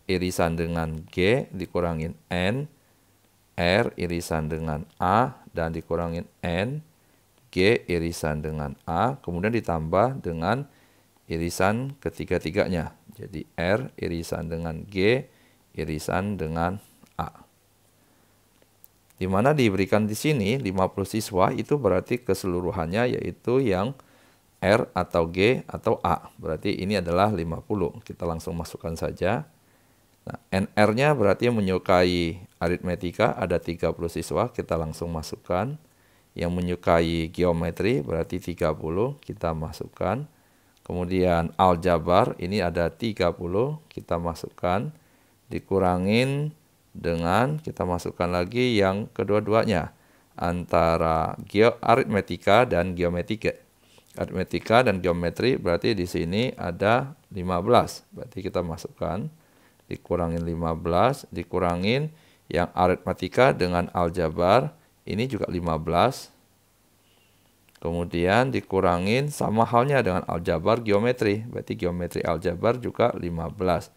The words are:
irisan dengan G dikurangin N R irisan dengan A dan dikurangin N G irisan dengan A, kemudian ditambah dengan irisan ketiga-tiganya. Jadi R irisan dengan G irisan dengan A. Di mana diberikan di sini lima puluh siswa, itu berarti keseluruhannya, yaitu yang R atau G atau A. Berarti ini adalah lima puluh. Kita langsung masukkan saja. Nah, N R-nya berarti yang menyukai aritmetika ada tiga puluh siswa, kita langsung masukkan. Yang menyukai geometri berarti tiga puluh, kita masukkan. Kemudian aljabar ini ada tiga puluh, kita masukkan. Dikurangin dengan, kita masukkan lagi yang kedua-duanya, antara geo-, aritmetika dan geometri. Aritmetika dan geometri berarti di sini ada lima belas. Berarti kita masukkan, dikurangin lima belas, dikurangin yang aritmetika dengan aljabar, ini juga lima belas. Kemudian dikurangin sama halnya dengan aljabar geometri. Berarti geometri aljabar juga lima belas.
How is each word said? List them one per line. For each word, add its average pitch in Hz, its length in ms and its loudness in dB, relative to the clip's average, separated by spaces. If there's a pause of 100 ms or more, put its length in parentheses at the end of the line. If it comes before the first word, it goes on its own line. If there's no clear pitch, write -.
irisan 90 480 0
dengan 82 560 -4
G 104 400 2
dikurangin 85 640 -4 (140)
N 101 400 -2 (880)
R 95 400 2
irisan 82 560 -2
dengan 78 320 -4 (160)
A 113 500 2
dan 82 220 -4
dikurangin 85 560 -4 (160)
N 104 380 -2 (720)
G 101 340 4
irisan 82 560 -2
dengan 76 400 -6
A, 104 380 -2
kemudian 90 320 -2
ditambah 95 680 0
dengan 92 480 -4 (600)
irisan 98 720 -2
ketiga-tiganya. 82 880 -2 (240)
Jadi - 400 -12
R 98 400 0
irisan 82 540 -6
dengan 82 340 -6
G 101 400 2 (480)
irisan 82 640 -4
dengan 82 400 -2 (400)
A. - 160 -8 (1800)
Di 92 80 -6
mana 104 320 2
diberikan 104 480 4
di 104 80 0
sini 127 480 0
lima 95 320 0
puluh 98 160 -4
siswa, 101 400 0
itu 135 320 -2
berarti 95 400 2
keseluruhannya, 90 960 -2
yaitu 123 480 0
yang 104 320 0 (640)
R 101 320 4
atau 87 400 2
G 113 320 2
atau - 400 -2
A. - 320 0
Berarti 80 400 -4
ini 98 240 0
adalah 90 320 2
lima 82 320 -4
puluh. 98 400 -2
Kita - 240 -8
langsung 82 240 -6
masukkan 82 400 -6
saja. 87 560 -2 (800)
Nah, - 100 -10 (140)
N 95 240 0
R-nya 117 400 4
berarti 104 320 2
yang 120 80 2
menyukai 90 880 2 (160)
aritmetika 87 720 0
ada 90 240 -2
tiga 85 400 -2
puluh 85 160 -4
siswa, 90 400 -2
kita 85 240 -4
langsung 80 320 -4
masukkan. 92 720 -4 (560)
Yang 87 160 -2
menyukai 85 800 2
geometri 87 720 0
berarti 82 320 -4
tiga 82 400 -2
puluh, 98 480 -4
kita 85 320 -4
masukkan. 90 720 -6 (560)
Kemudian 90 720 0
aljabar 90 800 4
ini 95 240 -4
ada 85 320 0
tiga 95 400 0
puluh, 110 560 -2
kita - 320 -4
masukkan. 90 720 -4 (560)
Dikurangin 101 1040 0 (400)
dengan, 87 640 0
kita 92 320 -6
masukkan 87 400 -2
lagi 104 480 0
yang 98 400 2
kedua-duanya, 104 800 0 (400)
antara 82 1120 0
geo-, 110 320 4
aritmetika 107 880 2
dan 90 240 0
geometri. 87 480 -2 (800)
Aritmetika 92 640 0
dan 95 160 0
geometri 87 560 0
berarti 98 400 0
di 92 80 -2
sini 90 480 -2
ada 104 640 -2 (160)
lima 90 320 -2
belas. 107 480 2
Berarti - 320 -12
kita 92 160 -4
masukkan, 85 640 -6 (640)
dikurangin 85 560 -2
lima 82 320 -2
belas, 87 560 2
dikurangin 92 800 -2 (400)
yang 85 240 0
aritmetika 92 800 2
dengan 90 360 0
aljabar, 87 800 2 (340)
ini 107 240 -4
juga 101 160 -4
lima 85 320 -2
belas. 87 560 0 (1400)
Kemudian 87 720 0
dikurangin 95 800 0
sama 110 320 0
halnya 123 400 2
dengan 92 240 0
aljabar 87 560 0
geometri. 110 640 2
Berarti 107 320 -8
geometri 87 480 -4
aljabar 90 540 0
juga 117 340 0
lima 85 320 -6
belas. 87 500 -2